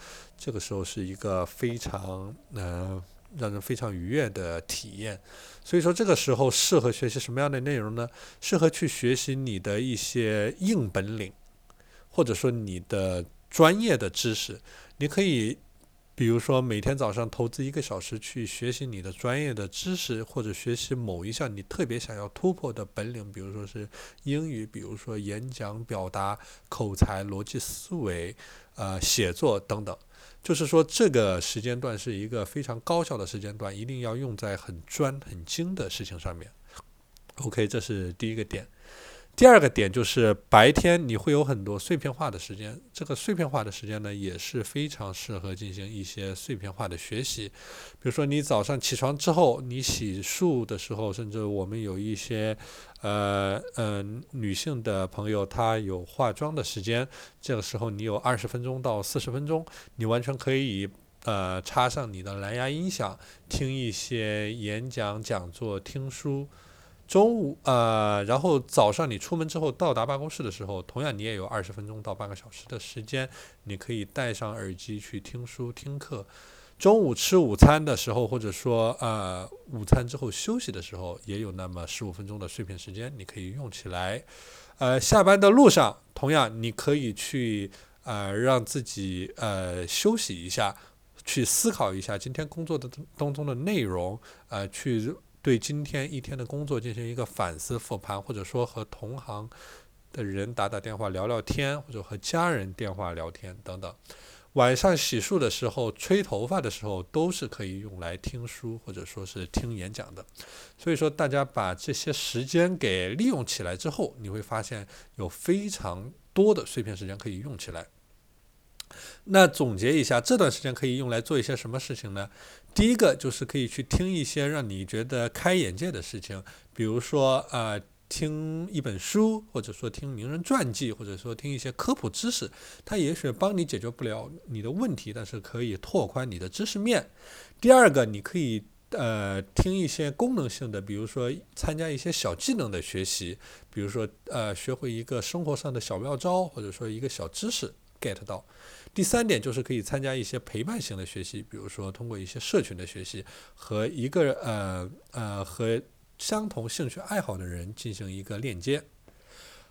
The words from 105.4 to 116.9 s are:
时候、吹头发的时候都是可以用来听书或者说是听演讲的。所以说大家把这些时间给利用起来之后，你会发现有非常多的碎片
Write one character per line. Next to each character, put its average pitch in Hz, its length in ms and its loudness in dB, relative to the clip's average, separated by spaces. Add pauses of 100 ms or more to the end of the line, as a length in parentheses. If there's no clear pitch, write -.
时 - 180 -2
候、 113 240 -2
吹 196 300 2
头 107 240 -2
发 180 160 0
的 117 80 -2
时 101 160 -8
候 95 160 -4
都 160 280 0
是 156 160 -4
可 - 160 -10
以 95 180 -6
用 98 200 -12
来 85 160 -6
听 117 320 -8
书 113 380 -10
或 - 40 -12
者 90 140 -10
说 98 220 -12
是 92 220 -8
听 117 280 -2
演 95 160 -8
讲 92 220 -12
的。 92 100 -16 (540)
所 - 120 -2
以 156 60 4
说 156 140 2
大 147 180 0
家 139 160 2
把 98 300 -2
这 139 180 -6
些 - 180 -4
时 - 320 -2
间 170 360 4
给 92 360 0
利 208 120 2
用 170 180 2
起 - 180 -4
来 90 140 -2
之 151 140 -4
后， 143 300 -4
你 101 100 -8
会 107 100 -6
发 110 220 -4
现 104 240 -8 (300)
有 95 120 -4
非 196 400 0
常 98 420 -6 (220)
多 202 220 6
的 117 100 -4
碎 - 180 -6
片 104 140 -6